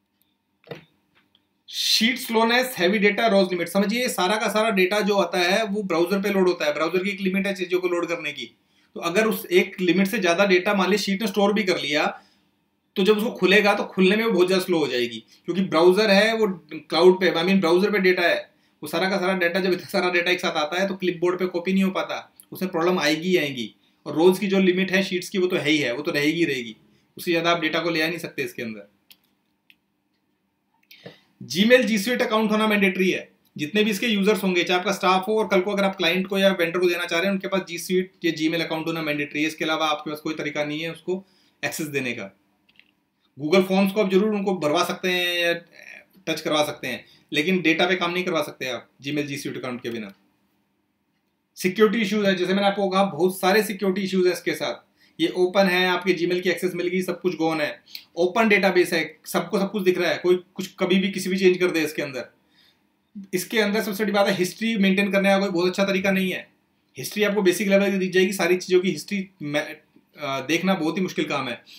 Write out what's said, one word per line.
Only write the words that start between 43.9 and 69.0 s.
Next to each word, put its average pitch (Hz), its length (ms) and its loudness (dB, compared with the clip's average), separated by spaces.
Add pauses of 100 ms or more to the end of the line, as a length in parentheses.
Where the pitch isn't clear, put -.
को 214 120 0
आप 196 80 0
जरूर 208 240 4
उनको 196 200 -2
भरवा 156 280 0
सकते 185 260 -4
हैं 175 300 0
या 170 140 0 (760)
touch 160 140 -4
करवा 156 220 0
सकते 135 240 -6
हैं, 117 180 -10 (280)
लेकिन 170 280 0
data 160 240 2
पे 185 100 0
काम 175 160 -2
नहीं 180 120 -4
करवा 165 180 -2
सकते 147 260 -10
आप 117 220 -10 (180)
Gmail 147 200 -4
G 139 100 -10
Suite 123 200 -10
account 123 240 -10
के 120 80 -10
बिना। 107 240 -10 (1400)
सिक्योरिटी 214 460 2
इश्यूज 208 240 0
है, 190 100 2
जैसे 180 180 -2
मैंने 202 140 0
आपको 196 220 0
कहा, 190 140 2
बहुत 185 360 -2
सारे 202 240 2
सिक्योरिटी 196 380 -2
इश्यूज 185 260 0
हैं 175 60 2
इसके 165 200 -4
साथ। - 400 -8 (280)
ये 165 60 2
ओपन 185 380 2
है, 180 220 2
आपके 180 260 0
Gmail 175 280 -2
की 185 80 -2
access 180 260 -2
मिल 175 120 -4
गई, 185 140 -2
सब 175 200 -6
कुछ 175 140 -2
gone 160 260 -2
है। 131 220 -6 (320)
ओपन 180 340 2
database 185 440 2
है, 160 320 -4
सबको 185 340 -2
सब 190 120 -2
कुछ 202 120 -4
दिख 180 140 2
रहा 170 140 0
है, 170 60 -2
कोई 180 260 0 (120)
कुछ - 140 -10 (100)
कभी 190 200 2
भी 190 120 0
किसी 190 180 -6
भी 190 80 0
change 185 200 4
कर 175 140 0
दे 160 100 0
इसके 151 200 -4
अंदर। 131 340 -10 (1000)
इसके 208 260 -2
अंदर 208 220 0
सबसे 214 220 -4
बड़ी 202 100 -2
बात 202 140 4
है, 190 80 0
history 214 420 -2
maintain 190 340 2
करने 196 180 2
का 196 100 4
कोई 196 100 0
बहुत 180 200 0
अच्छा 196 160 0
तरीका 196 260 0
नहीं 190 200 0
है। - 200 -10 (460)
History 202 260 -4
आपको 202 180 0
basic 185 260 2
level 196 240 4
की 196 60 -2
दिख 185 140 -2
जाएगी, 185 220 2
सारी 175 240 2
चीज़ों 180 240 2
की 185 100 0
history 185 380 -8 (120)